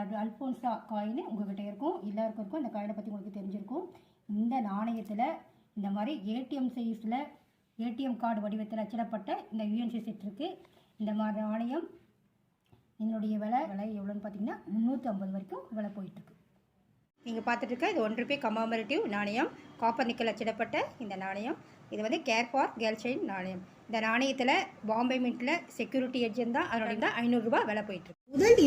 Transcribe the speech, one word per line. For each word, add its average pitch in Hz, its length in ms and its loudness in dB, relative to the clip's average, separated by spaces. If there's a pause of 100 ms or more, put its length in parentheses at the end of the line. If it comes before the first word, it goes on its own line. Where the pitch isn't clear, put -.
அல்-, 208 200 -4
அல்போன்சா 233 520 -2 (160)
காயின் 220 400 -2
உங்ககிட்ட 202 340 -4
இருக்கும். 202 340 -2 (120)
எல்லாருக்கும் 220 360 -2
இருக்கும். 311 180 -4
இந்த 226 120 -4
காயினை 208 220 -4
பத்தி 208 140 -8
உங்களுக்கு 202 280 -8
தெரிஞ்சிருக்கும். 202 460 -6 (440)
இந்த 220 260 2 (160)
நாணயத்துல 220 520 -2 (540)
இந்த 202 140 -2
மாதிரி 208 220 0 (160)
ஏ 220 100 -2 (100)
டி 294 80 -4
எம் 254 160 0
சைஸ்ல 226 420 -2 (680)
ஏ 240 140 0
டி 269 120 -2
எம் 233 140 -2
கார்டு 226 220 2
வடிவத்தில் 214 380 -4
அச்சிடப்பட்ட 220 480 -4 (220)
இந்த 220 180 -2
யூ 220 120 2
என் 233 100 -2
சி 233 140 -2
செட் 208 200 -8
இருக்கு. 262 200 -6 (540)
இந்த 214 180 0
மாதிரி 214 300 0
நாணயம், 240 360 -2 (1160)
இதனுடைய 214 400 0
விலை, 233 180 2 (100)
விலை 196 160 -4 (120)
எவ்வளோன்னு 202 260 -6
பார்த்தீங்கன்னா, 214 320 -4 (160)
முந்நூற்றம்பது 226 600 0
வரைக்கும் 359 280 -6 (140)
விலை 208 200 -4
போயிட்டுருக்கு. - 380 -12 (920)
நீங்க 226 200 -4
பார்த்துட்டு 240 260 0
இருக்க 330 200 2
இது 294 140 4
ஒன் 220 140 0
ருப்பி 247 160 0 (100)
கமாமரேட்டிவ் 226 580 0 (100)
நாணயம், 208 360 0 (320)
காப்பர் 233 280 4
நிக்கல் 226 220 0
அச்சிடப்பட்ட 214 440 -2 (280)
இந்த 196 100 -6 (100)
நாணயம். 202 340 -4 (340)
இது 208 140 -4
வந்து 320 220 2
care 233 240 4
for 285 140 6 (140)
girl 220 240 2
child 277 260 0
நாணயம். 185 320 -4 (260)
இந்த 220 100 0 (100)
நாணயத்துல 262 440 4 (380)
பாம்பே 247 340 4
மின்ட்ல 247 280 0 (260)
செக்யூரிட்டி 254 480 0
ஏஜென்ட் 233 320 0
தான், 247 140 0
அதனுடைய 226 340 0
தான் - 160 2
ஐந்நூறு 240 260 4
ரூபாய் 320 220 4
விலை 208 180 0
போயிட்டு 185 200 -8
இருக்கு. - 260 -20
முதல் 440 320 10